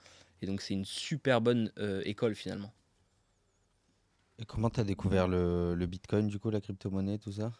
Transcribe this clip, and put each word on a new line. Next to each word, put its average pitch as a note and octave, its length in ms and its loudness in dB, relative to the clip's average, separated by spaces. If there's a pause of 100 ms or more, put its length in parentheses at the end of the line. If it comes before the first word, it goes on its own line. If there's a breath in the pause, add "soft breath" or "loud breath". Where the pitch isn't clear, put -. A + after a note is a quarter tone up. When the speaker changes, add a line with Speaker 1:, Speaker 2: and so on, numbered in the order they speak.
(420 soft breath)
Speaker 1:
Et F2+ 60 -4
donc, G2 140 -2
c'est - 120 -6
une G2 120 -2
super C3 540 0
bonne, A#2 380 2
euh, G2 280 -2
école, G#2+ 300 0
finalement. G2+ 380 -8 (1700)
Speaker 2:
Et A2 60 -10
comment A2+ 260 0
t'as A#2+ 120 2
découvert F#2+ 440 4
le, F2 480 2
le F2 100 0
Bitcoin, G#2 420 0
du G2+ 120 -4
coup, A2+ 100 -2
la G#2+ 100 0
crypto-monnaie, G2 600 -4
tout G#2 140 -10
ça ? A2 260 -4